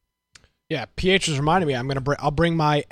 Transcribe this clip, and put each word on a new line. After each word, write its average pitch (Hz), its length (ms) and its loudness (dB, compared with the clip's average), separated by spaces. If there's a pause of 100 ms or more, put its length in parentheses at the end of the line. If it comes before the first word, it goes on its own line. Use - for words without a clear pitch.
(680)
Yeah, 143 160 -4 (100)
P 185 160 0
H 190 160 2
was 151 120 -2
reminding 160 280 2
me, 139 80 0
I'm 123 140 -4
gonna 135 120 -4
br-, 135 200 -2
I'll 143 100 0
bring 165 260 0
my 151 360 2